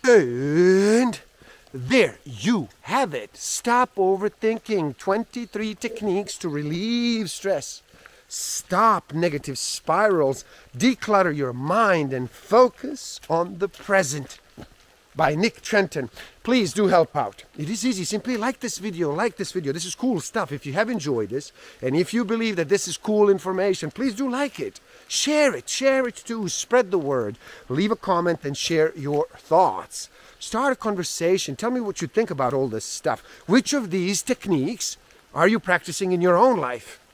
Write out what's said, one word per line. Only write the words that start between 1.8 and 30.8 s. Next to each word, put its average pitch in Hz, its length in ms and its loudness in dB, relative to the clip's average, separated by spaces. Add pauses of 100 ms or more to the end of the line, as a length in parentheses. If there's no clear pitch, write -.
you 143 460 -2 (120)
have 208 340 -2
it. 107 200 -8
Stop - 600 -2
overthinking. 196 1000 0
Twenty-three 214 760 -4
techniques 208 640 -4
to 175 120 -6
relieve 208 800 -2
stress. - 500 -4 (460)
Stop - 840 0
negative 147 460 -2
spirals. 160 840 0 (300)
Declutter 190 600 2
your 135 180 -4
mind 156 600 2
and 127 180 -4
focus - 880 0 (100)
on 170 300 -2
the 196 80 -2
present. 151 720 -2 (720)
By 151 220 2
Nick 214 260 -2
Trenton. 180 480 -2 (320)
Please 233 300 2
do 202 160 2
help 170 300 4
out. 110 260 -6 (140)
It 147 120 -6
is 214 160 -6
easy. 190 200 -2
Simply 233 320 -4
like 233 240 -4
this - 160 -8
video. 175 360 -4
Like 208 220 -2
this 196 160 -8
video. 143 220 -4
This 165 100 -6
is 185 100 -10
cool 240 280 -2
stuff. 180 320 -6
If 143 120 -10
you 143 60 -8
have 208 180 0
enjoyed 135 400 -2
this, 135 220 -8 (300)
and 131 160 0
if 175 160 0
you 233 100 0
believe 226 320 -2
that 165 140 -2
this 196 180 0
is 170 80 -6
cool 214 340 2
information, 190 640 0
please 233 240 -4
do 262 140 -4
like 262 320 -4
it. 104 180 -8 (300)
Share 294 440 2
it. 123 140 -10
Share 269 400 2
it - 80 -8
too. 226 320 -6
Spread 233 440 0
the 190 60 2
word. 131 400 0 (300)
Leave 180 240 0
a 226 60 0
comment 175 480 0
and 143 100 -6
share 160 400 0
your 147 400 -2
thoughts. 156 720 0 (300)
Start 262 320 -2
a 247 60 -2
conversation. 180 800 -2